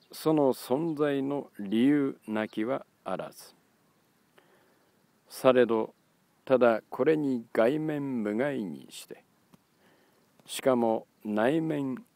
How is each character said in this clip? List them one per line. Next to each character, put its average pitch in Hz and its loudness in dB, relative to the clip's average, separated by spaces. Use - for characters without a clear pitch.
そ - -2
の 143 4
存 151 -2
在 143 0
の 139 -6
理 107 0
由 143 2
な 107 -4
き 107 -6
は 135 -6
あ 95 -6
ら 80 -10
ず。 - -20
さ - 4
れ 123 6
ど、 110 0
た 131 4
だ 117 4
こ - -4
れ 156 4
に 131 -2
外 120 2
面 143 -4
無 104 -2
害 131 -2
に 76 -10
し - -18
て、 - -20
し - -10
か 131 2
も 117 0
内 113 0
面 139 -6